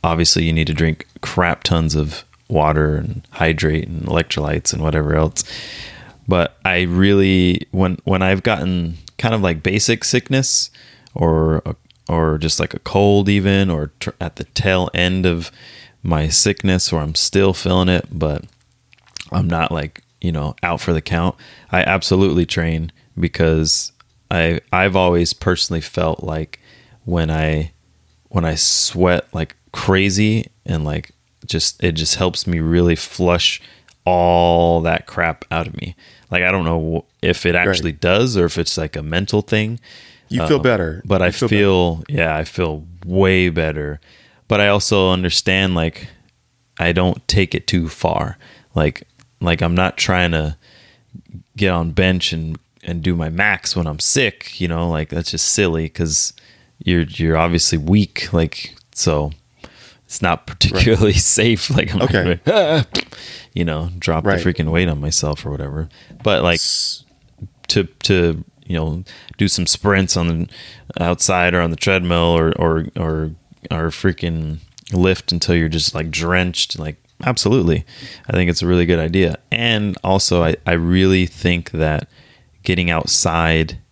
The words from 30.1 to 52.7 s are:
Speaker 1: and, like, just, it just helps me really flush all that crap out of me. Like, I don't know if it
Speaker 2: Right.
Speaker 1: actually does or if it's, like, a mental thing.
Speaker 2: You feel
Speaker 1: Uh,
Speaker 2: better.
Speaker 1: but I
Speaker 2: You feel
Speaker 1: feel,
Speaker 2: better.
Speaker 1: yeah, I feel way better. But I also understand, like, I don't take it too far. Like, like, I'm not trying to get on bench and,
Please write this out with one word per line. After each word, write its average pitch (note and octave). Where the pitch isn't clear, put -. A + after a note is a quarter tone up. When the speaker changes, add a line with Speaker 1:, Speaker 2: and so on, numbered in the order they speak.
Speaker 1:
and, D#2
like, D2+
just, -
it F2
just D#2
helps F#2
me F2
really E2
flush -
all F2
that E2
crap E2
out E2+
of D#2+
me. -
Like, F2+
I F2+
don't F#2+
know E2
if F2
it E2+
Speaker 2:
Right. F2+
Speaker 1:
actually E2+
does G2+
or F2+
if E2+
it's, -
like, D#2
a D2+
mental F#2
thing. A2
Speaker 2:
You E2
feel D3
Speaker 1:
Uh, -
Speaker 2:
better. F#2+
Speaker 1:
but F#2+
I F2+
Speaker 2:
You F2
feel A#2+
Speaker 1:
feel, F#2+
Speaker 2:
better. D#2+
Speaker 1:
yeah, D#2+
I D#2
feel D#2+
way F#2
better. D2+
But G#2
I G2+
also G2+
understand, F#2
like, E2
I F2
don't F2+
take F#2
it F2+
too E2
far. -
Like, D2+
like, E2+
I'm E2+
not F#2
trying F2+
to D#2
get G2
on E2+
bench F#2
and, D#2+